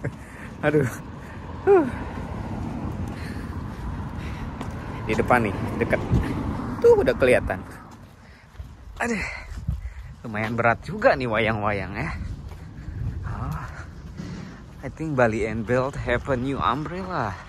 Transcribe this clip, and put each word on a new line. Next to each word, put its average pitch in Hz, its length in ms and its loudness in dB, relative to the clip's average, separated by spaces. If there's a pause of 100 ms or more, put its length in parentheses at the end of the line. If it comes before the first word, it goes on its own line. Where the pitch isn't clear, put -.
<laughs> - 580 -8
Aduh. 147 220 6 (760)
Huh. 381 200 8 (3250)
Di 110 80 0
depan 117 320 6
nih, 98 80 0 (240)
deket. 120 240 2 (760)
Tuh 480 220 10
udah 320 160 6
kelihatan. 101 480 6 (1400)
Aduh. 233 240 0 (1000)
Lumayan 110 320 -2
berat 117 280 4
juga 214 320 4
nih 135 120 0
wayang-wayang, 104 680 2
ya. 139 140 -2 (1120)
Oh. - 380 -4 (1200)
I 135 80 -6
think 156 240 -4
Bali 113 320 6
and 110 180 -2
Belt 127 320 2
have 120 320 0
a 135 80 2
new 131 220 0
umbrella. 147 800 -2 (120)